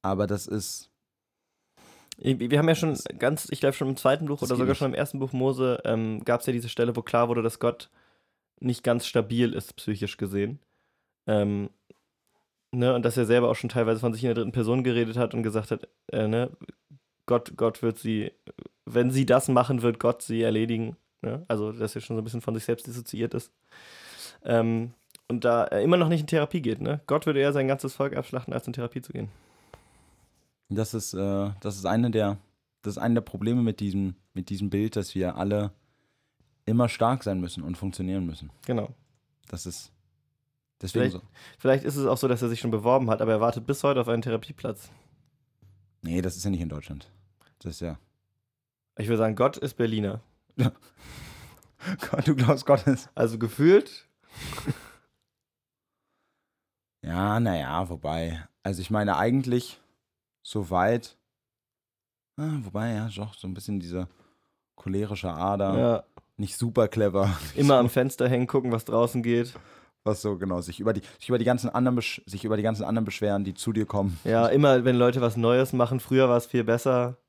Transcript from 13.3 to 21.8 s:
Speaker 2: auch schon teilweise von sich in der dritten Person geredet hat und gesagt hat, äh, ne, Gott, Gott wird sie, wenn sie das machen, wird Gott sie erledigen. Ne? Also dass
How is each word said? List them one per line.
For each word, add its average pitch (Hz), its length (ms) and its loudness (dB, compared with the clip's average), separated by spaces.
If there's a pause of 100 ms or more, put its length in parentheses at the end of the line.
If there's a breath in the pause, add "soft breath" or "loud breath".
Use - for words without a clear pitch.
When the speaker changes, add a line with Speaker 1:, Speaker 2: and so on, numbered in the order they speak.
Speaker 2:
auch 113 60 2
schon 117 140 -6
teilweise 113 300 2
von 117 140 0
sich 110 100 -6
in 127 60 2
der 113 60 2
dritten 117 160 -2
Person 120 320 2
geredet 117 320 0
hat 120 200 0
und 117 80 -2
gesagt 107 260 -2
hat, - 180 -4 (240)
äh, 107 160 0
ne, 117 220 0 (800)
Gott, 120 280 0
Gott 113 280 -2
wird 113 160 -2
sie, 110 320 -4 (540)
wenn 123 260 2
sie 135 160 2
das 127 220 6
machen, 123 340 2
wird 117 160 0
Gott 120 240 0
sie 113 180 -2
erledigen. 113 560 0 (240)
Ne? 131 260 -6
Also 107 260 -2
dass 113 200 -6